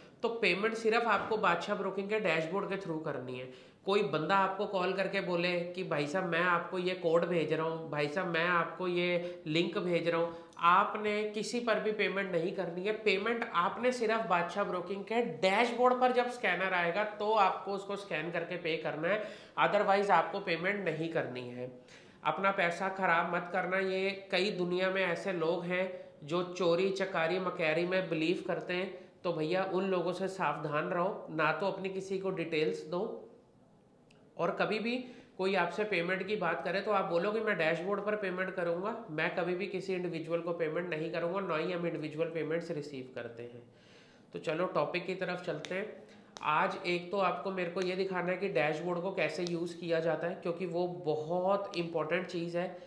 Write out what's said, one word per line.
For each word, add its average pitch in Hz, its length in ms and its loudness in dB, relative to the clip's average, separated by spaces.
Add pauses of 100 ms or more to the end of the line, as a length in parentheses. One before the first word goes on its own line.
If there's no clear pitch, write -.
(220)
तो 240 60 0
पेमेंट 214 460 2
सिर्फ 226 320 2
आपको 214 300 2
बादशाह 185 400 2
ब्रोकिंग 196 320 -4
के 214 120 0
dashboard 170 480 0
के 190 80 -2
through 165 280 -6
करनी 127 340 -6
है। 127 120 -10 (340)
कोई 202 180 4
बंदा 156 340 2
आपको 190 300 2
कॉल 185 260 0
करके 190 280 0
बोले 175 400 0
कि 175 240 -6
भाई 151 220 0
साहब 185 180 0
मैं 170 160 2
आपको 175 380 2
ये 180 160 0
कोड 170 300 4
भेज 165 280 2
रहा 156 140 2
हूँ, 165 240 -4
भाई 147 180 0
साहब 180 180 -2
मैं 170 200 2
आपको 175 420 2
ये 175 580 0
लिंक 170 320 2
भेज 175 300 2
रहा 165 120 4
हूँ, 170 140 0 (240)
आपने 208 720 4
किसी 220 300 -2
पर 220 200 2
भी 214 120 0
पेमेंट 190 400 0
नहीं 175 200 0
करनी 180 320 -4
है। 214 80 0
पेमेंट 214 520 2 (100)
आपने 208 380 2
सिर्फ 226 340 0
बादशाह 175 380 2
ब्रोकिंग 180 400 -4
के 233 180 2 (180)
डैशबोर्ड 240 600 4
पर 247 120 6
जब 240 180 4
स्कैनर 185 440 2
आएगा 175 300 2
तो 214 280 -2
आपको 196 400 4
उसको 196 240 -4
स्कैन 165 340 -4
करके 170 260 -4
पे 165 200 -2
करना 156 320 -2
है, 208 140 2 (380)
otherwise 196 500 4
आपको 180 300 4
पेमेंट 185 440 0
नहीं 160 240 -2
करनी 123 400 -4
है। 123 220 -8 (540)
अपना 190 260 2
पैसा 190 380 0
ख़राब 175 460 2
मत 175 180 -2
करना। 185 260 0
ये 190 320 0 (200)
कई 185 200 2
दुनिया 180 400 0
में 190 120 0
ऐसे 175 300 -2
लोग 170 320 0
हैं 180 220 0 (380)
जो 170 180 0 (100)
चोरी 180 380 2
चकारी 185 480 0
मकैरी 175 480 0
में 180 220 0
बिलीव 165 380 0
करते 165 280 -2
हैं, 185 180 -2 (320)
तो 180 80 0
भैया 160 320 0
उन 185 200 0
लोगों 180 280 0
से 185 160 -2
सावधान 156 600 -2
रहो। 185 400 -2
ना 156 220 2
तो 190 140 0
अपनी 190 220 -2
किसी 190 300 -4
को 185 120 -2
डिटेल्स 160 560 0
दो, 175 380 -4 (1120)
और 170 140 2
कभी 190 280 0
भी 233 180 -2 (420)
कोई 190 160 0
आपसे 180 300 2
payment 185 420 0
की 208 100 -2
बात 170 280 0
करे 185 160 0
तो 202 100 -2
आप 196 140 2
बोलो 170 280 2
कि 226 80 0
मैं 214 180 0
dashboard 170 420 0
पर 208 160 -2
payment 185 380 -4
करूँगा, 180 400 -2 (160)
मैं 160 260 0
कभी 180 180 0
भी 190 120 -4
किसी 185 280 -4
individual 165 460 -2
को 170 120 -4
payment 165 380 -2
नहीं 160 220 -4
करूँगा, 170 280 -2
ना 175 160 -2
ही 175 160 -2
हम 175 140 -2
individual 156 420 -4
payments 160 420 -2
receive 143 440 -8
करते 117 280 -10
हैं। 120 200 -14 (720)
तो 175 60 -8
चलो 170 280 -2
topic 175 400 0
की 190 80 -4
तरफ 175 320 -6
चलते 151 280 -6
हैं। 208 320 -6 (360)
आज 175 440 2
एक 175 240 0
तो 202 80 0
आपको 180 320 0
मेरे 180 200 -2
को 180 100 -4
ये 185 160 -2
दिखाना 185 360 0
है 185 60 -2
कि 196 100 -2
dashboard 165 520 0
को 190 120 -2
कैसे 180 320 0
यूज़ 175 360 -4
किया 165 200 2
जाता 160 260 0
है, 180 80 -2
क्योंकि 185 320 -4
वो 170 200 0
बहुत 175 880 0
important 165 500 0
चीज़ 170 320 -4
है। 180 180 -4 (100)